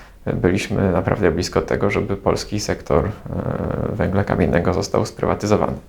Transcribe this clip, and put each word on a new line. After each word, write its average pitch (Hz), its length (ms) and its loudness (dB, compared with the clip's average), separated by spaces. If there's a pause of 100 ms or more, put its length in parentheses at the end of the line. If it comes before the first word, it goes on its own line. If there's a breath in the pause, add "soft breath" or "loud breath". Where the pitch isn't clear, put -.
(260 loud breath)
byliśmy 95 680 0
naprawdę 85 400 2
blisko 85 300 0
tego, - 280 0
żeby 95 280 -2
polski 98 420 -2
sektor, - 460 0
e, 101 60 -2 (840)
węgla 95 280 0
kamiennego 90 500 2
został 90 320 0
sprywatyzowany. 87 720 0 (100)